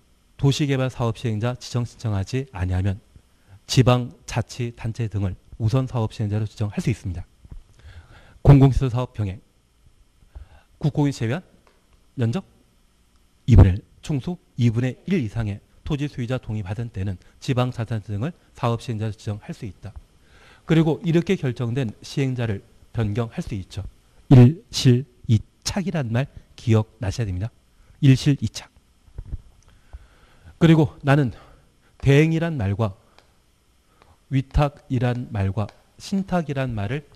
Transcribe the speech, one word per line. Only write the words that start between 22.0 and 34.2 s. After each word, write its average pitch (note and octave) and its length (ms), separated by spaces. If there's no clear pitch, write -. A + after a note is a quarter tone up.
시행자를 B2 600
변경할 A2+ 500
수 - 120
있죠. F#2 300
일실이착이란 C3 1800
말 B2+ 140
기억나셔야 A2 680
됩니다. F#2 240
일실이착. C3 720
그리고 D#3+ 460
나는 C#3 300
대행이란 D#3+ 580
말과 G2 380